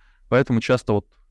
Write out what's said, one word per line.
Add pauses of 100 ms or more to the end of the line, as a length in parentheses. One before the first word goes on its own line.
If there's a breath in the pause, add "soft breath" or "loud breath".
(280)
Поэтому
часто
вот (240)